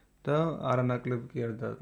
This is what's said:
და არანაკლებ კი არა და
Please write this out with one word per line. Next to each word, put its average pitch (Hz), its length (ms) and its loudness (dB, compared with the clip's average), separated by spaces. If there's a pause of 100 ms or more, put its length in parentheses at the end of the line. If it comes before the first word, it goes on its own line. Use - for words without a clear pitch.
(260)
და 147 120 2 (220)
არანაკლებ 123 680 2
კი 127 140 -8
არა 117 180 -2
და 113 120 -4 (120)